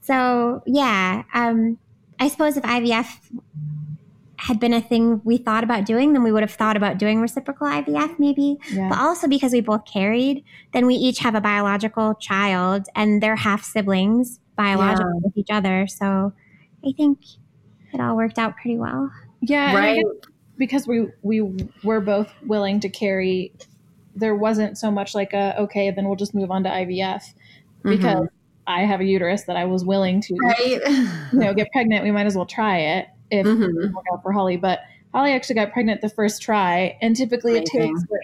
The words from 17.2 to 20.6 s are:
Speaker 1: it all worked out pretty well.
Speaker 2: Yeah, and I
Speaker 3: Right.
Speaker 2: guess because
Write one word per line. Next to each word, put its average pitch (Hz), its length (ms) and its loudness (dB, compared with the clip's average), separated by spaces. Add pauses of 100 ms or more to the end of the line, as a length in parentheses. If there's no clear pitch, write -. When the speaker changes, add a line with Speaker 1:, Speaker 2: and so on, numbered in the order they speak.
Speaker 1:
it 262 60 -4
all 240 160 0
worked 226 220 -2
out 226 180 -4
pretty 240 200 -6
well. 262 340 -4 (300)
Speaker 2:
Yeah, 285 300 0
and 196 80 4
I - 20 4
Speaker 3:
Right. 214 240 2
Speaker 2:
guess - 260 -6 (280)
because 262 280 -2